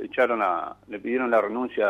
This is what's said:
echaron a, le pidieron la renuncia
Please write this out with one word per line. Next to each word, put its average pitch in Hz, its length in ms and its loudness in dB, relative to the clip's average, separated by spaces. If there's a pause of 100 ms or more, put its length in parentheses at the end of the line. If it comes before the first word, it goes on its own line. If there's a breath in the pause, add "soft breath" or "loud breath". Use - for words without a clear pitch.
echaron 117 400 0
a, 85 340 -2 (100)
le 107 120 -10
pidieron 120 320 -2
la 110 100 6
renuncia 113 480 0